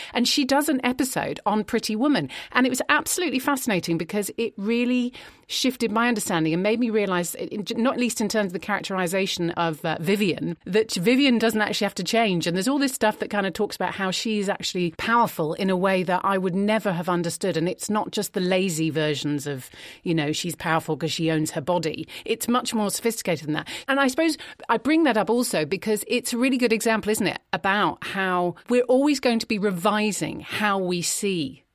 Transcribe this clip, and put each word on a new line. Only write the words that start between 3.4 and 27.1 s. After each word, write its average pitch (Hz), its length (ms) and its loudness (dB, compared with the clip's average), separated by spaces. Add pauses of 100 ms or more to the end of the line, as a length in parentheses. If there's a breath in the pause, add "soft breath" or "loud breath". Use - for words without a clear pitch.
fascinating 220 580 0
because 185 400 -4
it 226 180 -2
really 240 560 0 (360 loud breath)
shifted 247 440 0
my 226 160 2
understanding 170 460 0
and 175 100 2
made 220 160 2
me 240 120 2
realise, 190 440 0
in, 202 300 -8 (100)
not 233 220 2
least 240 240 0
in 208 80 0
terms 214 180 2
of 175 60 -6
the 190 60 -6
characterisation 185 920 -2
of, 165 320 -2
uh, 165 160 -2
Vivian, 170 560 0 (100)
that 214 280 0
Vivian 240 460 4
doesn't 220 200 2
actually 208 260 0
have 196 100 -2
to 196 80 -4
change. 196 440 2
And 170 80 0
there's 190 120 0
all 277 100 2
this 269 160 0
stuff 214 260 0
that - 120 -6
kind 202 160 0
of 185 60 -2
talks 208 220 -2
about 175 200 -2
how 190 160 -2
she's 208 360 -2
actually 180 500 -2
powerful 185 580 2
in 196 140 -2
a 190 60 4
way 185 280 2
that 180 200 0
I 196 140 2
would 185 180 0
never 202 380 2
have 170 160 -2
understood. 170 480 0
And 165 100 0
it's - 220 -6
not 208 220 -2
just - 220 -4
the 202 60 -2
lazy 180 520 2
versions 147 560 0
of, 135 220 -8 (340 loud breath)
you 170 100 0
know, 151 180 2
she's 165 240 -4
powerful 160 400 0
'cause 151 160 -2
she 160 200 0
owns 156 200 0
her 156 100 -4
body. 160 460 -2 (180 loud breath)
It's - 220 -2
much 240 260 0
more 208 180 0
sophisticated 180 560 -2
than 151 80 0
that. 151 120 -4 (200 loud breath)
And 269 120 2
I 277 80 4
suppose 311 300 2 (320 loud breath)
I 226 80 4
bring 320 260 4
that 240 140 4
up 202 140 0
also 226 340 0
because 208 420 -2
it's 240 240 -2
a 240 60 -2
really 262 200 2
good 233 140 4
example, 220 400 2